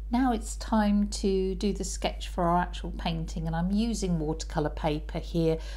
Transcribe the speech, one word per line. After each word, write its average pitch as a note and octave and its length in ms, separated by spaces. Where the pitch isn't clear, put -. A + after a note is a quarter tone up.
Now B3 220
it's A3+ 240
time G#3 540
to F#3+ 460
do G3 180
the F3+ 100
sketch - 460
for F3 160
our E3+ 140
actual F3 320
painting, E3 540
and D#3+ 80
I'm E3+ 180
using G3+ 480
watercolour D3+ 500
paper D3+ 500
here E3 380